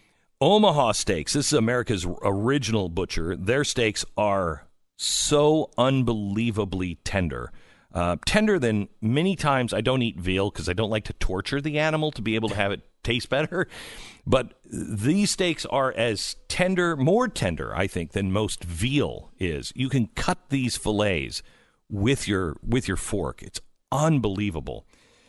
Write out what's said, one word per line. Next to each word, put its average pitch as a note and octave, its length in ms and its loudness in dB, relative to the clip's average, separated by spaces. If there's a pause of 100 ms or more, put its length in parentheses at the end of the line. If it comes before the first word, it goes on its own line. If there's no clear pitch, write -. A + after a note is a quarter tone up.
(400)
Omaha D#3 520 6
Steaks, F2 420 -2
this D3 120 2
is - 80 0
America's A2+ 500 2 (180)
original G#2+ 640 2
butcher. E2+ 480 -2
Their A#2+ 280 2
steaks A2 400 0 (120)
are G2 500 0 (320)
so D3+ 800 2
unbelievably G#2+ 1300 0
tender. C#2 480 -2 (400)
Uh, F2 240 0 (100)
tender G#3+ 320 4
than G#2+ 300 0 (120)
many D#3 360 2
times. C3 360 0
I G2+ 80 0
don't B2+ 220 2
eat A2 160 -2
veal F#2+ 320 0
'cause E2 180 -6
I F#2 40 0
don't G#2 180 -2
like A2 140 -2
to - 100 -6
torture G2 460 -2
the D3+ 180 -2
animal D#3 340 0
to - 100 -10
be A2 120 0
able A2 140 0
to G2 80 -6
have G2+ 160 0
it - 80 -6 (240)
taste A#2 260 -2
better. D#3+ 380 -2 (580)
But A#2+ 280 2 (100)
these D3+ 680 0
steaks F3 360 -2
are C3 260 0
as A2+ 440 -2 (120)
tender, F3+ 480 2
more F#3 320 4
tender, C#2+ 460 -4
I F2+ 120 0
think, F2 260 -4
than F#2+ 200 0
most G#2 320 -2
veal F2 760 -2
is. D#2 380 -4
You C3 120 -2
can B2+ 280 2
cut - 220 -2 (120)
these C3 260 -2
fillets G2+ 640 -2 (460)
with G#2+ 380 0
your, F#2 360 0
with B2 260 0
your F#2 80 0
fork. E2+ 460 -4
It's - 180 -12 (320)
unbelievable. G#2 960 0 (420)